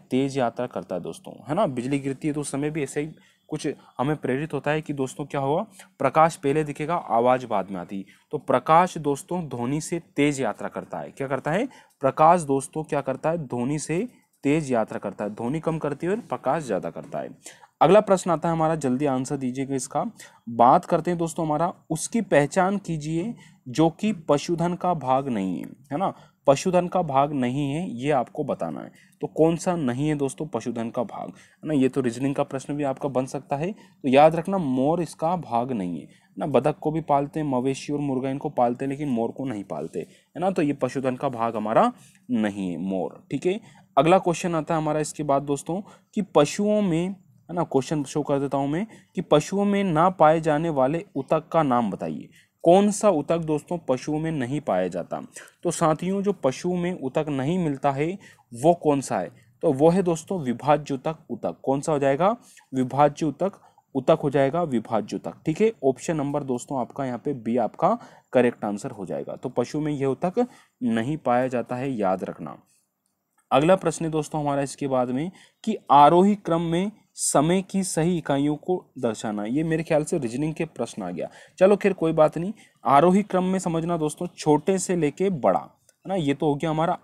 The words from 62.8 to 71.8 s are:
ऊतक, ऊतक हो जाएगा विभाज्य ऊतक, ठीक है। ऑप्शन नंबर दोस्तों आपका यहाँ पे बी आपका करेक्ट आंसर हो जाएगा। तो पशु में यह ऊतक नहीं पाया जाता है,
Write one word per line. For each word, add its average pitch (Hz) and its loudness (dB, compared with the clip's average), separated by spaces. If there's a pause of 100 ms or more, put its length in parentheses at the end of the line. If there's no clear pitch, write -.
ऊतक, 165 -4 (360)
ऊतक 143 2
हो 147 -2
जाएगा 139 0
विभाज्य 110 -2
ऊतक, - -10
ठीक 160 -4
है। 220 2 (120)
ऑप्शन 165 0
नंबर 143 -4
दोस्तों 131 -4
आपका 131 -6
यहाँ 123 -6
पे 147 -6
बी 113 -4
आपका 160 0 (340)
करेक्ट 120 2
आंसर 104 -4
हो 104 -12
जाएगा। 71 -8
तो - -10
पशु 123 -2
में 151 -2
यह 139 -2
ऊतक 185 -2 (340)
नहीं 120 0
पाया 123 0
जाता 123 -4
है, 131 -4